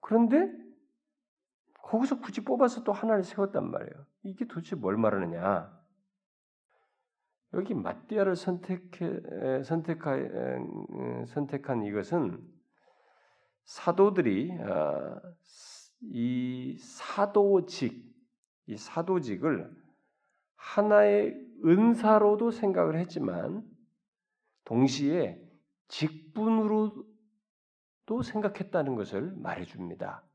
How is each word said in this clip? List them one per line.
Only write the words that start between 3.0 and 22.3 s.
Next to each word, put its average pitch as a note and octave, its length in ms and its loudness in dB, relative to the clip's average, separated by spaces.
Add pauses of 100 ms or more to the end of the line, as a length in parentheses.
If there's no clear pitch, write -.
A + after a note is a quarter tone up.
세웠단 G3 480 -4
말이에요. - 360 -10 (180)
이게 G3+ 220 -8
도대체 E3+ 300 -8
뭘 G2+ 200 0
말하느냐? F#2+ 840 0 (1700)
여기 G3 200 -4
마띠아를 F#3+ 600 -2
선택해, F3+ 680 -6
에, C3 580 -4
선택하-, D#3+ 540 -2
에, C3+ 80 -4
음, F#2 1000 -6
선택한 C3+ 560 -4
이것은 G2+ 560 -2 (1300)
사도들이, F3 960 2
아, D2+ 580 -2 (800)
이 B2+ 800 -4
사도직, - 1300 2 (560)
이 G#2 100 -10
사도직을 C3+ 960 -2 (840)
하나의 G#3 800 4 (280)
은사로도 G#3+ 880 6